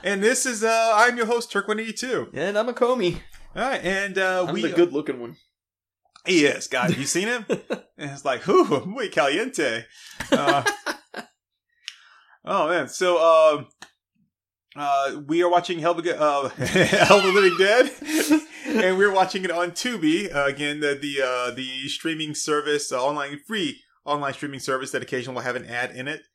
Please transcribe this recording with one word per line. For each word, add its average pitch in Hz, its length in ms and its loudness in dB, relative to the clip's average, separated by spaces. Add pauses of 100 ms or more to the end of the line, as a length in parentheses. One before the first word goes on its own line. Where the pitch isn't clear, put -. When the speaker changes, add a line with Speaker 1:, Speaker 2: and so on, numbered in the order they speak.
Speaker 1:
and 196 200 -2
this 247 220 2
is, 220 180 -4
uh, 226 320 2
I'm 240 220 4
your 233 80 -2
host, 233 260 -2
Turk 202 160 -2
one 214 120 -2
eighty-two. 226 540 -6
Speaker 2:
And 190 240 -2
I'm 226 100 0
Akomi. 240 540 0 (340)
Speaker 1:
All 190 60 -6
right, 247 220 -4
and, 190 340 -2
uh, 185 300 0
Speaker 2:
I'm 165 60 -4
Speaker 1:
we - 80 -2
Speaker 2:
the 165 80 0
good-looking 147 500 0
one. 117 160 -14 (880)
Speaker 1:
He 165 200 4
is. - 220 0
God, 127 220 0
have - 100 -2
you 139 60 -4
seen 180 220 -2
him? 233 220 -4
Speaker 2:
<laughs> - 60 0 (420)
Speaker 1:
And 143 140 -10
it's 139 140 -12
like, 123 240 -2
"Ooh, 196 360 4
muy 220 220 -6
caliente." 143 760 0 (440)
Uh, - 340 2 (520)
<laughs> - 60 -10 (1200)
oh, 180 240 -2
man. 165 220 -2
So, 180 280 0
uh, 160 460 6 (1120)
uh, 139 520 0
we 170 160 2
are 175 60 4
watching 175 300 2
Hell 170 140 2
of 165 60 -2
a - 20 -8
Good, 165 160 -2
uh, 143 320 0
<laughs> - 0 -
Hell 185 680 4
of 190 40 2
the 190 80 4
Living 185 260 6
Dead. 294 880 2
<laughs> - 40 -20 (160)
And 202 300 2
we're 196 160 4
watching 185 320 2
it 175 60 -4
on 175 200 -2
Tubi. 180 640 -2
Uh, 143 120 0
again, 147 340 -4
the, 143 180 -2
the, 143 260 -4
uh, 123 260 -2
the 131 360 -10
streaming 156 480 -6
service, 147 560 -2
uh, 127 100 -2
online, 143 460 -4
free 196 320 -6 (240)
online 143 300 -4
streaming 139 260 -10
service 131 320 -6
that 127 120 -4
occasionally 127 320 -6
will 120 80 -8
have 123 120 -4
an 123 100 -8
ad 120 300 -8
in 127 140 -10
it. 156 140 -12 (100)